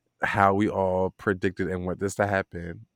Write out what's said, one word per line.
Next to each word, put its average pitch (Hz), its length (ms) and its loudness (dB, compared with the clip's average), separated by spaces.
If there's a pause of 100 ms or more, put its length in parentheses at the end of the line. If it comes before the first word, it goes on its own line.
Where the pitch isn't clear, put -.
(220)
How 98 300 4
we 101 160 2
all 92 480 0
predicted 92 540 -2
and 90 160 -4
want 87 140 -4
this 98 160 -4
to 101 100 2
happen. 98 580 -4 (120)